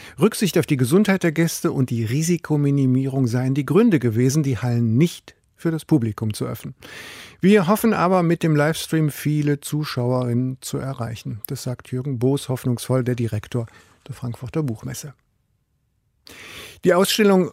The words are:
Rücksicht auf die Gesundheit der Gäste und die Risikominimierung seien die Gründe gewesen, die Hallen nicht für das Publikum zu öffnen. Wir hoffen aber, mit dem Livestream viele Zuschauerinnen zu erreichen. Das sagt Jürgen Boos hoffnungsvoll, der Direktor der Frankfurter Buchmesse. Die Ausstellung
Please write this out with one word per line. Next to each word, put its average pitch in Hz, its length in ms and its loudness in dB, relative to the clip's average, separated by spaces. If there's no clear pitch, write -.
Rücksicht 190 380 2
auf 156 80 2
die 151 100 0
Gesundheit 180 460 2
der 170 100 2
Gäste 165 380 -2
und 131 180 0
die 117 160 -2
Risikominimierung 139 1200 0
seien 127 260 0
die 143 100 0
Gründe 170 360 4
gewesen, 123 420 2
die 131 160 -2
Hallen 117 400 2
nicht - 380 -2
für - 140 -4
das 160 140 -6
Publikum 113 500 0
zu - 100 -6
öffnen. 123 300 -8
Wir 190 280 6
hoffen 214 260 2
aber, 180 300 2
mit 165 180 2
dem 160 140 2
Livestream 156 520 0
viele 147 520 -2
Zuschauerinnen 127 1000 -2
zu - 180 -8
erreichen. 123 680 -8
Das 139 160 -8
sagt - 300 -8
Jürgen 127 260 -4
Boos 135 300 0
hoffnungsvoll, 127 560 -2
der 123 100 0
Direktor 117 520 -4
der 135 80 -14
Frankfurter 127 480 -6
Buchmesse. 131 500 -8
Die 180 80 4
Ausstellung 190 600 4